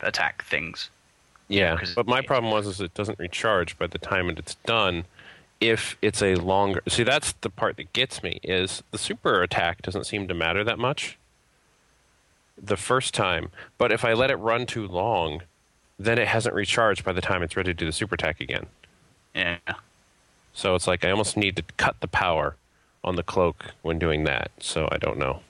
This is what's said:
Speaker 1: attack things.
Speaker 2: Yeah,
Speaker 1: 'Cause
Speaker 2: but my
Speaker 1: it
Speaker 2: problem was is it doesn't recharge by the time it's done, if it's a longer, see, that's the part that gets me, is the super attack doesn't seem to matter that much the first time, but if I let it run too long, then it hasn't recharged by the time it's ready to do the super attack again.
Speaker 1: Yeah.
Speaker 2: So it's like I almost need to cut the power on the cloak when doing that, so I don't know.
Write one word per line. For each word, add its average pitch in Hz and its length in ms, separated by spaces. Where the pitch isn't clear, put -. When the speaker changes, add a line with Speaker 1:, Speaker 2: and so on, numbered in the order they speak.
Speaker 1:
attack - 420
things. - 480
Speaker 2:
Yeah, 95 280
Speaker 1:
'Cause 85 200
Speaker 2:
but 120 100
my 123 140
Speaker 1:
it 131 80
Speaker 2:
problem 117 260
was 107 140
is 95 120
it 90 140
doesn't 104 240
recharge 87 600
by 90 80
the 85 100
time 90 320
it's 82 240
done, 95 380
if - 320
it's 104 200
a 95 140
longer, 95 520
see, 117 160
that's 135 380
the 110 80
part - 280
that - 160
gets - 300
me, - 200
is 92 480
the 107 60
super 135 440
attack 87 400
doesn't 95 240
seem 101 220
to 90 60
matter 85 300
that 110 160
much - 380
the 101 160
first - 360
time, 87 360
but 120 140
if 113 140
I 113 80
let 131 180
it 131 40
run 113 300
too 113 220
long, 90 540
then 113 180
it 113 100
hasn't 113 280
recharged 104 480
by 95 80
the 90 100
time 90 220
it's 82 140
ready 92 140
to - 20
do 82 120
the 80 60
super 101 240
attack 80 240
again. - 260
Speaker 1:
Yeah. 87 240
Speaker 2:
So 98 220
it's 87 120
like 90 160
I 90 80
almost 101 240
need 101 220
to 85 60
cut - 220
the - 80
power 80 480
on 90 140
the 87 60
cloak - 580
when 82 180
doing 78 240
that, 71 360
so - 320
I - 60
don't - 200
know. 67 320